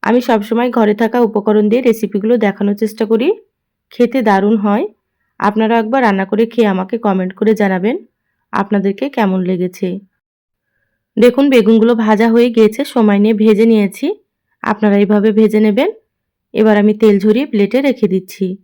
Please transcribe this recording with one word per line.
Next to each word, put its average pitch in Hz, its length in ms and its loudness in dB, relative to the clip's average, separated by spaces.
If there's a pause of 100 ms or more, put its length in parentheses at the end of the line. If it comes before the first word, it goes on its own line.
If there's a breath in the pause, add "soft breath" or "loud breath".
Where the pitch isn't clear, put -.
আমি 233 260 0
সবসময় 233 420 -2
ঘরে 214 240 0
থাকা 226 260 -2
উপকরণ 214 480 0
দিয়ে 240 200 0
রেসিপিগুলো 214 460 -2 (100)
দেখানোর 202 380 -2
চেষ্টা 214 240 -4
করি, 226 220 0 (640)
খেতে 240 300 0
দারুণ 208 320 2 (100)
হয়। 214 200 0 (560)
আপনারা 214 380 0
একবার 226 240 -2
রান্না 196 280 0
করে 220 160 0
খেয়ে 226 280 -2
আমাকে 190 240 -6
কমেন্ট 190 400 -2
করে 214 160 0
জানাবেন 202 420 -2 (560)
আপনাদেরকে 196 520 -4 (120)
কেমন 190 240 -2 (100)
লেগেছে। 180 380 -6 (1300)
দেখুন 240 340 4
বেগুনগুলো 226 440 4
ভাজা 220 400 0
হয়ে 240 160 2
গিয়েছে, 220 340 0
সময় 208 380 0
নিয়ে 220 120 2
ভেজে 214 320 2
নিয়েছি। 214 400 0 (560)
আপনারা 202 340 0
এইভাবে 208 360 2
ভেজে 214 280 2
নেবেন। 214 300 2 (640)
এবার 220 280 2
আমি 214 120 2
তেল 214 260 4
ঝরিয়ে 214 260 0
প্লেটে 202 340 -2
রেখে 269 280 -2
দিচ্ছি। 190 380 -4 (180)